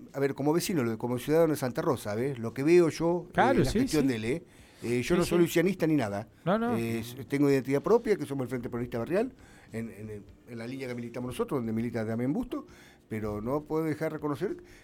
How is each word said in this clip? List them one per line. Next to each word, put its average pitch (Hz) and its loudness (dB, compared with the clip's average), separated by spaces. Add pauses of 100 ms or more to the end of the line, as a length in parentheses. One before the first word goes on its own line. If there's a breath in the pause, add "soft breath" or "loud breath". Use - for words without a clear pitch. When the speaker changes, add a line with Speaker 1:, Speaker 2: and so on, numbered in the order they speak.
(120)
Speaker 1:
a - -8
ver, 139 2
como 143 0
vecino, 170 0
lo, 113 0
como 123 -2
ciudadano 156 4
de 143 0
Santa 127 -4
Rosa, 117 -2
¿ves? 127 -4
Lo 113 -6
que 135 -4
veo 170 8
yo, 170 0
eh, - -20
Speaker 2:
Claro, 240 4
Speaker 1:
la 147 6
Speaker 2:
sí, 196 0
Speaker 1:
gestión 156 2
Speaker 2:
sí. 135 4
Speaker 1:
de 123 2
él, 110 -4
¿eh? 139 -2 (400 soft breath)
Eh, 120 0
yo 165 2
no 175 4
Speaker 2:
Sí, 165 0
Speaker 1:
soy 170 4
Speaker 2:
sí. 175 6
Speaker 1:
lucianista 170 2
ni 160 4
nada. 107 0 (180)
Speaker 2:
No, 185 2
no. 233 0
Speaker 1:
Eh, 117 -2
s-, 120 -10
tengo 143 4
identidad 135 2
propia, 214 4
que 147 -6
somos 139 -4
el 120 -6
Frente 123 -6
Peronista 120 -4
Barrial, 180 -2 (400 loud breath)
en, 113 -8
en 107 -12
el, 104 -12 (260)
en 120 -12
la 113 -8
línea 131 -8
que 123 -6
militamos 120 -8
nosotros, 165 -2
donde 113 -2
milita 113 -2
Damián 117 0
Busto, 247 -4 (420 loud breath)
pero 107 -4
no 135 -2
puedo 156 -2
dejar 156 -2
de 156 -6
reconocer 151 -4 (280 loud breath)